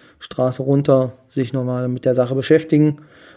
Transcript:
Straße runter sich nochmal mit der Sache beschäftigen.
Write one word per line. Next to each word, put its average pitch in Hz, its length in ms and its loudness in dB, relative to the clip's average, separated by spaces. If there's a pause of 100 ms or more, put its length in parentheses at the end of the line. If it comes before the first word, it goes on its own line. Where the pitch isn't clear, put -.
(180)
Straße 127 440 -4
runter 135 500 2 (160)
sich 123 240 -6
nochmal 127 360 -4
mit 123 180 -6
der 131 80 2
Sache 123 200 0
beschäftigen. 151 680 2 (340)